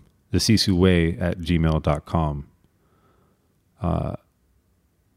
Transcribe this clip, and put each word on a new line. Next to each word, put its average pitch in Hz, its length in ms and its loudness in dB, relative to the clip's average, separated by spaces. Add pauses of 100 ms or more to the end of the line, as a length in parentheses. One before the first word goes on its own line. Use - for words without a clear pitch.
(300)
the 95 80 0
Sisu 98 380 2
Way 87 420 2
at 87 200 -4
gmail 80 440 0
dot 73 220 -2
com. 76 420 -4 (1400)
Uh, 82 320 -2 (1040)